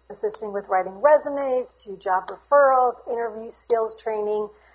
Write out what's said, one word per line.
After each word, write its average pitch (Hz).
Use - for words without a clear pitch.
Assisting 208
with 196
writing 190
resumes, 277
to 196
job 185
referrals, 262
interview 226
skills 226
training, 214